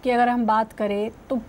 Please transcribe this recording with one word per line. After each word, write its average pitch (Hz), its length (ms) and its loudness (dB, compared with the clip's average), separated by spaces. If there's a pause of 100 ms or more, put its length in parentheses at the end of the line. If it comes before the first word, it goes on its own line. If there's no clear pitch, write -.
की, 254 80 0
अगर 240 180 4
हम 240 180 0
बात 220 260 0
करें 208 380 -2 (200)
तो 262 180 -2